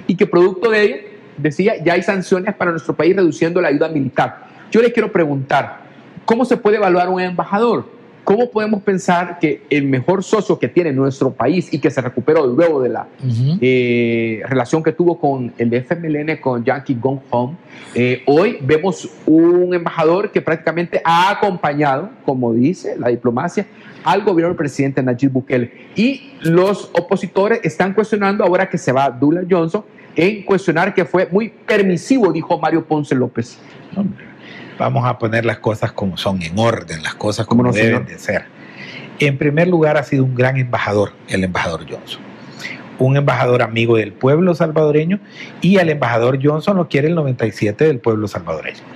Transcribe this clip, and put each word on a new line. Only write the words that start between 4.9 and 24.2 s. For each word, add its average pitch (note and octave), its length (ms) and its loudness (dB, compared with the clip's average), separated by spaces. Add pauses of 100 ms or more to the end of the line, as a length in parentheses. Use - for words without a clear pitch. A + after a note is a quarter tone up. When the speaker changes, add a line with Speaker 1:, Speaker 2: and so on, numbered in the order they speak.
Speaker 1:
quiero A3 180 0
preguntar, C#3+ 680 -2 (440)
¿cómo A#3 220 0
se A#3+ 100 2
puede G#3 220 2
evaluar F3+ 320 2
un F#3 100 -2
embajador? F#3 760 -2 (300)
¿Cómo A#3 260 2
podemos G#3+ 320 -2
pensar F3+ 560 -2
que - 320 -2
el D3 140 0
mejor C#3 400 0
socio G3+ 340 0
que B2 120 -2
tiene E3+ 240 0
nuestro C3+ 400 0
país D3+ 400 0
y D3+ 60 -2
que C#3+ 120 0
se C3 80 -6
recuperó C3 480 0
luego D3 340 2
de A#2+ 80 0
la, A2+ 180 -6 (140)
Speaker 2:
Ujú. C3 400 0
Speaker 1:
eh, A#2+ 840 0
relación C3 340 0
que D#3 120 0
tuvo E3+ 260 0
con C3+ 380 -2
el A#2 160 0
F B2 200 -2
M E3+ 140 -6
L D3 140 -2
N, D#3 180 -4
con A#2+ 240 -2
Yankee B2+ 360 -2
Gong C3+ 200 -2 (100)
Hong, B2 260 -2 (380)
eh, B2 320 0
hoy F3+ 360 4
vemos D#3 500 0 (140)
un F3 500 4
embajador E3+ 560 0
que - 100 0
prácticamente E3 600 -2
ha E3+ 280 4
acompañado, D#3+ 800 -2 (160)
como B2 280 0
dice C3 440 0
la B2 120 -2
diplomacia, B2+ 580 -2 (380)
al F#3+ 180 2